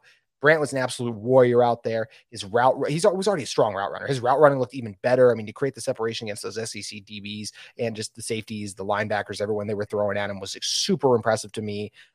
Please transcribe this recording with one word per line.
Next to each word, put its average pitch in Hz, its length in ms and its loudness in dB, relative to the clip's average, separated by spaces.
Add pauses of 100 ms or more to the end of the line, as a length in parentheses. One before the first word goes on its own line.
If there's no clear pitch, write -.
(440)
Brant 156 160 6
was 139 140 -2
an 139 40 -2
absolute 120 380 -2
warrior 120 480 6
out 120 200 2
there. 110 260 -4 (200)
His 104 140 -12
route, 117 340 4 (120)
he's 160 160 0
al-, 190 100 4
was 190 140 0
already 170 140 0
a - 40 -10
strong 113 260 2
route 98 200 -4
runner. 98 140 -8
His 135 120 -2
route 127 220 2
running 143 180 6
looked 123 140 -4
even 113 280 -10
better. 127 300 6
I 113 40 2
mean, 110 100 -8
to 107 80 -12
create 135 200 -4
the - 60 -16
separation 113 480 -6
against 104 160 -10
those 107 140 -8
S 113 180 -8
E 104 60 -12
C 104 180 -14
D 101 220 -16
Bs 104 320 -10 (280)
and 117 140 -4
just 110 180 -10
the 131 80 -18
safeties, 107 540 -8
the 95 80 -10
linebackers, 101 560 -4
everyone 104 280 -4
they 110 60 -4
were 101 120 -6
throwing 101 320 -2
at 101 120 -4
him 98 120 -10
was, 98 120 -10
like, - 120 -10
super 139 500 2
impressive 110 380 0
to 113 80 -8
me. 104 320 -8 (220)